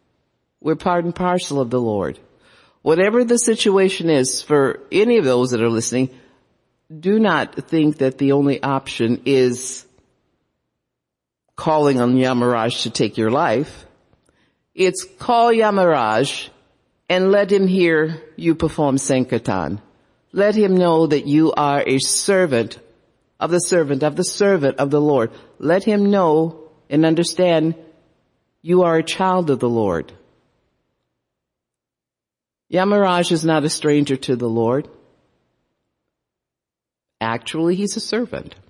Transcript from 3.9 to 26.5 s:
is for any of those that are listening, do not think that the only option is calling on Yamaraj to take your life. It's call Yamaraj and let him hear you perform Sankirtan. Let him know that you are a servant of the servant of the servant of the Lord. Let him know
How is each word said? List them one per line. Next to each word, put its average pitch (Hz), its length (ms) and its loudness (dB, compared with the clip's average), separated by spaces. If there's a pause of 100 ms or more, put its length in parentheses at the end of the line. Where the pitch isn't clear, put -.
is 131 320 0
for 139 380 0 (100)
any 226 280 2
of 180 60 2
those 127 280 0
that 113 100 0
are 117 80 2
listening, 120 400 -2 (800)
do 180 300 -2
not 165 340 0
think 151 440 -2
that 131 200 -2
the 139 140 2
only 139 280 0
option 127 640 -4
is 127 600 0 (1700)
calling 147 460 2
on 123 140 2
Yamaraj 123 640 0
to 123 80 -6
take 110 260 -4
your 110 140 0
life. 139 560 -2 (880)
It's 185 320 -2 (120)
call 233 340 2
Yamaraj 160 960 0 (580)
and 185 240 2
let 202 180 2
him 196 160 2
hear 165 560 0 (140)
you 165 180 0
perform 151 440 -2
Sankirtan. 110 800 -2 (520)
Let 202 220 2
him 202 220 2
know 165 300 4
that 143 200 -2
you 151 260 2
are 143 340 0
a 135 120 0
servant 147 800 -2 (640)
of 151 100 -4
the 175 80 2
servant 147 440 0
of 151 140 -2
the 180 80 -2
servant 175 540 0
of 139 120 -2
the 147 100 2
Lord. 139 300 2 (280)
Let 175 240 0
him 202 280 2
know 165 500 0 (300)